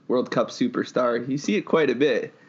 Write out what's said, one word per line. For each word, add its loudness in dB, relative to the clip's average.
World 0
Cup 0
superstar. -2
You -4
see 0
it 0
quite 2
a 2
bit. 0